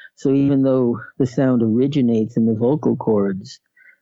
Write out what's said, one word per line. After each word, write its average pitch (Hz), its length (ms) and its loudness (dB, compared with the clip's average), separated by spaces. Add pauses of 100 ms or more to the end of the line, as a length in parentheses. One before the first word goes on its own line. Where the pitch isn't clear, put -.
(160)
So 135 180 -2
even 139 300 2
though 127 360 0 (200)
the 131 80 0
sound 127 340 0
originates 117 760 0
in 113 100 2
the 113 80 0
vocal 120 400 0
cords, 101 640 -4 (420)